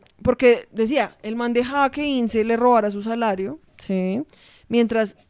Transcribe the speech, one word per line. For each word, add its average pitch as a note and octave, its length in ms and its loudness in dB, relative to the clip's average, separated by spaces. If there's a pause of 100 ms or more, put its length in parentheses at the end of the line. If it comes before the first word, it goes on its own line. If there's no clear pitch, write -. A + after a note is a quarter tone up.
(240)
porque A#3+ 480 2
decía, A3+ 500 -2
el A3 140 -8
man A#3+ 180 -4
dejaba C4 380 0
que C#4+ 140 -6
Ince A#3 380 0
le A3+ 120 0
robara A#3 360 4
su G3+ 120 -8
salario, A3 560 -4 (180)
¿sí? F#3+ 460 -4 (460)
Mientras A3+ 480 0 (120)